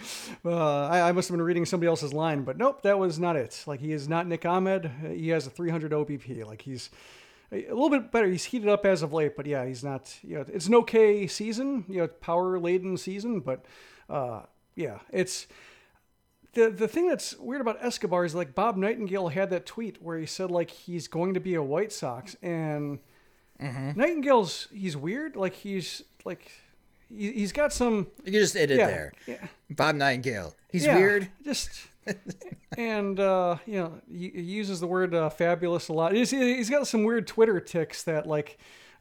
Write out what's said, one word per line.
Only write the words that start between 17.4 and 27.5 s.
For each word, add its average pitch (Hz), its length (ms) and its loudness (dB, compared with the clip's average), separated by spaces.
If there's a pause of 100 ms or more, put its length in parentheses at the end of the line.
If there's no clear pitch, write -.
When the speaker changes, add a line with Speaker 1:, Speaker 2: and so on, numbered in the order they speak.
Speaker 1:
about 226 240 -2
Escobar 180 400 0
is, 160 100 -4
like, 170 200 -6
Bob 202 240 0
Nightingale 196 500 -2
had 185 220 -2
that 175 160 -2
tweet 226 360 -10
where 165 160 -8
he 160 60 -6
said, 180 260 -6
like, 175 200 0
he's 175 360 -10
going 180 280 -2
to 180 60 0
be 180 140 -2
a 160 80 0
White 165 300 -2
Sox, 135 500 -8
and 151 560 -4 (640)
Speaker 2:
Mm-hmm. 135 380 -6
Speaker 1:
Nightingale's, 262 760 2
he's 190 240 -6
weird, 233 400 -6
like, 185 180 -2
he's, 196 480 -6 (220)
like, - 260 -10 (580)
he, 208 240 -6
he's 202 200 -2